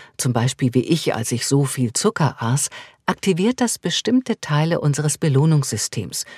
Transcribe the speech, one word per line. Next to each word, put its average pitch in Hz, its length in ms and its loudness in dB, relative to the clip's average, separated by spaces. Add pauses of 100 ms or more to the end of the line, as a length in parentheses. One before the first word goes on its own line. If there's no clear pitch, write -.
(180)
zum 127 160 0
Beispiel 120 400 0
wie 127 100 4
ich, - 320 0
als 113 160 -4
ich - 160 -4
so 139 180 2
viel 123 280 -2
Zucker - 480 0
aß, 120 280 0 (360)
aktiviert 190 560 0
das 240 180 -2
bestimmte 233 600 -2
Teile 156 420 0
unseres 147 360 0
Belohnungssystems, 139 1080 0 (120)